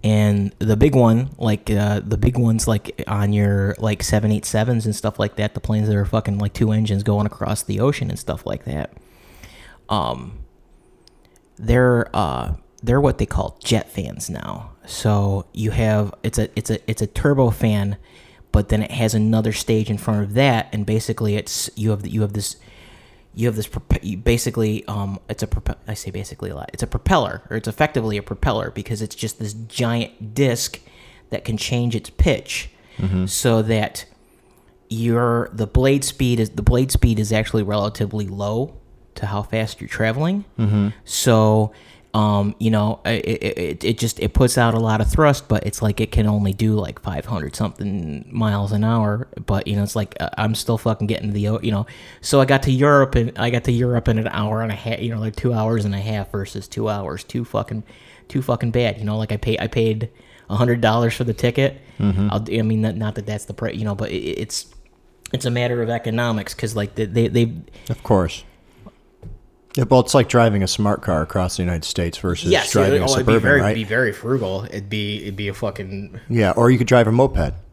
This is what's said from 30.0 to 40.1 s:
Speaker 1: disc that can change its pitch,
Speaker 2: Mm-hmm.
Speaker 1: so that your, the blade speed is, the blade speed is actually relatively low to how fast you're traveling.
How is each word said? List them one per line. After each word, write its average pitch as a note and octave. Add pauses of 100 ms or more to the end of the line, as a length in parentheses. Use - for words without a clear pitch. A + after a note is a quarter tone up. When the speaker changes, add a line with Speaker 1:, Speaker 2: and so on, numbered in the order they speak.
Speaker 1:
disc B2+ (500)
that -
can A2
change A#2+
its -
pitch, - (280)
Speaker 2:
Mm-hmm. F#2
Speaker 1:
so A2+
that G#2+ (840)
your, A#2
the A2
blade C#3
speed B2
is, G#2+
the -
blade B2
speed A2+
is G#2+
actually A2
relatively G#2
low G#2 (400)
to -
how G2+
fast A2
you're A2
traveling. D#3 (140)